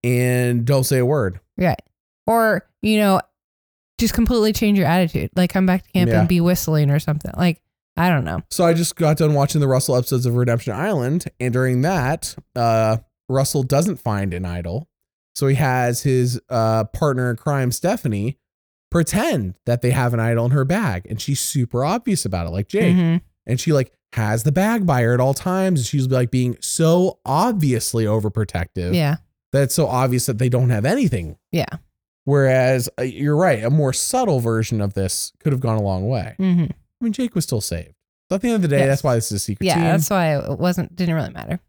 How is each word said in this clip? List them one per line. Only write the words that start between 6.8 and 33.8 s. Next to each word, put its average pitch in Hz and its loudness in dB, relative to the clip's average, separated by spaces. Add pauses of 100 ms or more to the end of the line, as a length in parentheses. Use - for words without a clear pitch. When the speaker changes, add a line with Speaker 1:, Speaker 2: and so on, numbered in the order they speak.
Speaker 2:
or 147 2
something. 151 -4
Like, 175 0 (360)
I 175 2
don't 143 2
know. 78 -4
Speaker 1:
So - 0
I 170 4
just 165 0
got 156 2
done 151 2
watching 143 0
the 143 2
Russell 127 2
episodes 123 0
of 120 0
Redemption 120 0
Island, 156 -2 (160)
and 123 -2
during 127 0
that, 160 -2 (180)
uh, 113 2 (300)
Russell 135 0
doesn't 147 0
find 98 -2
an 90 -6
idol. 87 -6 (460)
So 139 0
he 135 4
has 127 0
his, 127 0
uh, 113 0
partner 127 -2
in 117 -2
crime, 135 -2
Stephanie, 131 -2 (540)
pretend 170 0 (120)
that 120 -2
they 123 0
have 123 0
an 117 -2
idol 117 0
in 123 0
her 139 2
bag, 139 -2
and 104 -6
she's 139 -4
super 123 -2
obvious 196 -2
about 87 -4
it, 85 -6
like 92 -4
Jake. 180 2
Speaker 2:
Mm-hmm. 170 2 (300)
Speaker 1:
And 123 -2
she, 165 0
like, 135 2 (200)
has 107 -2
the 147 2
bag 202 0
by 127 2
her 117 2
at 120 2
all 135 2
times, 185 0
and 117 -4
she's, 131 -2
like, 127 0
being 123 -2
so 170 0
obviously 143 0
overprotective 101 -2
Speaker 2:
Yeah. 156 0 (360)
Speaker 1:
that 139 2
it's 131 -2
so 147 2
obvious 123 0
that 117 -4
they 127 0
don't 123 2
have 107 0
anything. 160 0 (140)
Speaker 2:
Yeah. 170 -2 (580)
Speaker 1:
Whereas, 131 2 (100)
uh, 120 -2
you're 131 -2
right, 147 2
a 120 0
more 143 2